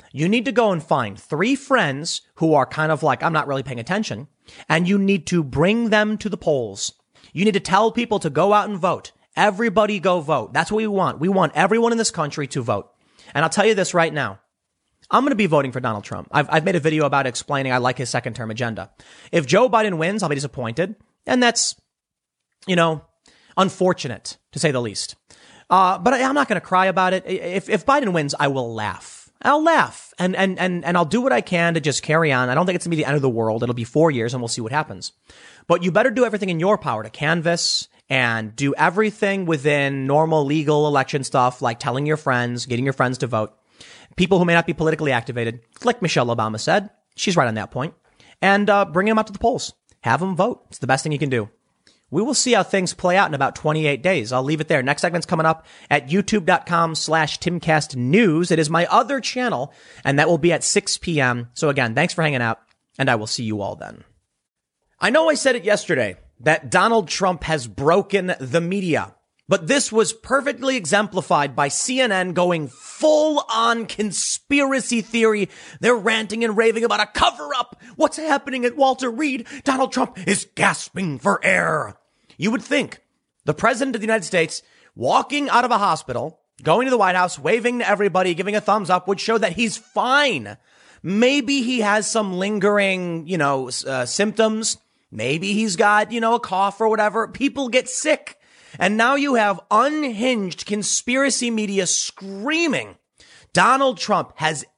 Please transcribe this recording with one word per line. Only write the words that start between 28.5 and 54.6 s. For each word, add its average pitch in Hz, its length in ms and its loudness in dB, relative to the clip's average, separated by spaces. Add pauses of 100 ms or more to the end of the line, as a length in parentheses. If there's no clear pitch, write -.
laugh. 104 560 -8 (140)
I'll 294 180 4
laugh 302 560 2
and, 185 180 0
and, 190 220 0
and, 175 260 -2
and 180 120 0
I'll 175 80 4
do 190 160 0
what 262 120 0
I 233 80 2
can 170 340 0
to 165 60 -2
just 143 220 -2
carry 156 300 2
on. 127 160 2
I 127 60 0
don't 170 100 2
think 185 120 0
it's - 80 -8
gonna 170 120 -2
be 151 60 2
the - 40 -4
end 143 100 0
of 143 60 0
the 135 80 2
world. 113 320 0
It'll 123 120 0
be 120 100 -4
four 156 260 4
years 120 240 -2
and 123 80 -4
we'll 117 60 -6
see 123 120 -6
what 110 120 -8
happens. 139 400 -6 (540)
But 175 160 2
you 180 80 0
better 226 200 4
do 240 140 2
everything 208 260 -2
in 165 100 -2
your 196 180 2
power 117 240 -4
to 110 80 -14
canvass 170 800 -2 (200)
and 113 460 -2
do 139 220 0
everything 196 720 0
within 139 600 0
normal 156 380 2
legal 147 420 2
election 139 380 0
stuff, 127 360 0
like 117 200 -2
telling 135 260 -2
your 151 100 0
friends, 123 500 -2
getting 123 180 -2
your 135 80 0
friends 127 260 -2
to 135 80 -4
vote, 110 300 -4 (600)
people 180 220 4
who 175 60 2
may 170 80 2
not 170 140 4
be 143 80 -4
politically 156 380 0
activated, 120 480 -4 (220)
like - 200 -2
Michelle 151 240 0
Obama 110 340 -2
said. 196 300 0 (260)
She's 180 200 -2
right 135 120 2
on 110 60 -4
that 104 160 -8
point. 143 240 -8 (480)
And, 196 260 4
uh, 202 160 4
bring 180 240 0
'em 220 100 2
out 214 100 -2
to 202 40 -16
the 196 60 -12
polls. 233 340 -2 (300)
Have 123 200 2
'em 190 140 -4
vote. 208 320 -2
It's - 100 -20
the 135 80 -8
best 135 160 0
thing 156 100 -4
you 139 60 -2
can 143 120 -2
do. 113 180 -2 (640)
We 147 100 0
will 247 140 0
see 247 180 0
how 202 100 6
things 185 300 -2
play 180 240 0
out 196 120 4
in 151 60 -6
about 135 200 -2
twenty-eight 151 480 -2
days. 143 300 0
I'll 127 100 0
leave 151 180 -2